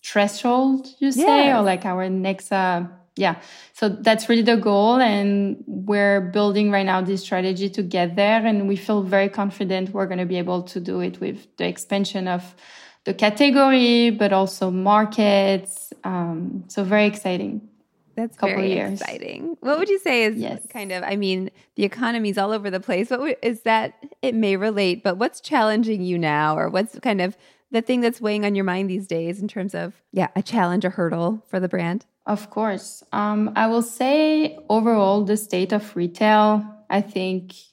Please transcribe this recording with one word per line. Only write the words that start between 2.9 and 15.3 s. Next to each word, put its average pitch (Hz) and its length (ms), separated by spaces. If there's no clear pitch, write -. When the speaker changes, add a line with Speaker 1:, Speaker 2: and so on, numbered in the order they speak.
Speaker 1:
yeah. 180 240
So 220 160
that's 220 400
really 233 140
the 233 140
goal. 214 440
And 202 640
we're 202 540
building 208 500
right 196 160
now 185 140
this 190 220
strategy 185 480
to 202 120
get 175 320
there. 214 320
And 202 220
we 196 80
feel 202 260
very 196 260
confident 190 600
we're 196 160
gonna 180 200
be 180 120
able 180 240
to 180 180
do 180 200
it 180 200
with - 360
the 175 100
expansion 190 640
of 180 260
the 190 100
category, 240 960
but 208 220
also 190 380
markets. 196 1200